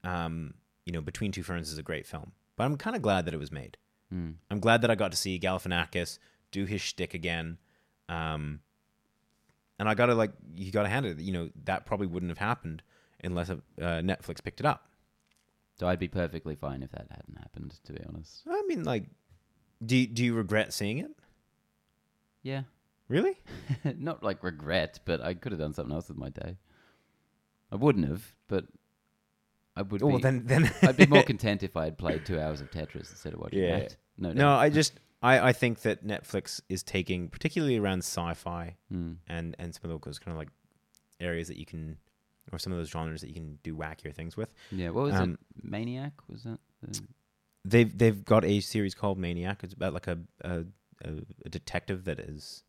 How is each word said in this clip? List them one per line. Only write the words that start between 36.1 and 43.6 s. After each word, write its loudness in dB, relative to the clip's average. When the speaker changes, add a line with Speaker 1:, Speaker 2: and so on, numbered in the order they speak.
Speaker 1:
is -4
taking, -2
particularly 0
around 2
sci-fi -6
Speaker 2:
Hmm. -4
Speaker 1:
and, -6
and -8
some -10
of -6
those -12
kind -10
of, -6
like, -10
areas -4
that -10
you -12
can, -10
or -8
some -4
of -2
those -4
genres -6
that -14
you -12
can -10